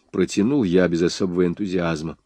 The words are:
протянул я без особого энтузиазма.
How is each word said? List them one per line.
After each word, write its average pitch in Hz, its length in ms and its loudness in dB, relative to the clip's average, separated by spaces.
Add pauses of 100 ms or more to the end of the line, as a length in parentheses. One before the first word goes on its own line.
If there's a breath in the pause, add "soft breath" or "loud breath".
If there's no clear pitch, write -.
(100)
протянул 104 540 0
я 90 240 4
без 85 140 0
особого 90 440 0
энтузиазма. 87 800 -4